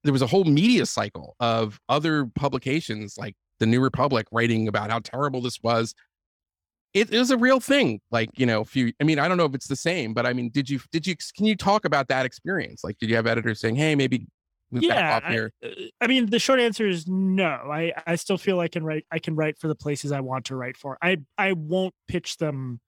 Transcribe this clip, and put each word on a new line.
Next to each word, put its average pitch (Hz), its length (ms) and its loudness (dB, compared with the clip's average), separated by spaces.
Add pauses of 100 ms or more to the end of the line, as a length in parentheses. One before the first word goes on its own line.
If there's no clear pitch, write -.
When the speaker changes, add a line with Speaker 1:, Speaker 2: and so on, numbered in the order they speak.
Speaker 1:
There 147 80 2
was 135 120 2
a 120 40 0
whole 185 160 4
media 170 440 4
cycle - 520 -6
of 113 480 0
other 151 460 2
publications 131 840 -4
like 113 200 -10 (240)
the 110 80 4
New 120 120 6
Republic 131 520 2
writing 113 360 2
about 104 220 -2
how 113 100 -2
terrible 131 400 -4
this 123 220 -6
was. 113 320 0 (1000)
It, 208 200 2
it 220 40 4
was 247 140 4
a 254 60 4
real 254 220 4
thing. 226 420 2 (100)
Like, 117 240 0
you 131 100 2
know, 110 160 2
a 110 40 -4
few, 120 340 0
I 143 40 2
mean, 156 140 4
I 147 100 2
don't 180 100 2
know 170 80 4
if 135 100 -2
it's - 120 -8
the 139 80 -4
same, 147 380 -2
but 120 120 0
I 123 80 0
mean, 123 160 -4
did 135 200 -2
you, 135 100 -2 (120)
did 160 160 -2
you, 180 80 -4 (200)
can 202 100 0
you 214 100 4
talk 202 300 2
about 143 240 2
that 131 160 2
experience? - 580 -6
Like, 101 140 -8
did 110 120 -2
you 113 60 4
have 113 100 2
editors 113 340 0
saying, 113 180 0
"Hey, 156 180 2
maybe 127 320 0 (420)
we've 123 120 -2
got 330 160 2
Speaker 2:
Yeah, 165 180 2
Speaker 1:
off 113 100 -2
Speaker 2:
I, 170 60 -4
Speaker 1:
here"? - 200 -2 (120)
Speaker 2:
uh, 117 60 -10 (320)
I 233 60 0
mean, 247 220 2
the 226 80 2
short 262 220 4
answer 226 280 0
is 170 200 -2
no. 190 380 2
I, 151 480 -2 (120)
I 170 100 0
still 185 220 -2
feel 185 220 0
I 170 80 0
can 160 160 -4
write, 156 280 -4
I 165 80 -4
can 160 160 -4
write 156 220 0
for 160 100 -6
the 156 80 -2
places 147 360 -4
I 139 80 -2
want 131 260 -6
to 131 100 -10
write 127 220 -10
for. 135 240 -12
I, 180 160 2 (200)
I 190 160 0
won't 180 420 -2 (120)
pitch - 300 -6
them 131 500 -6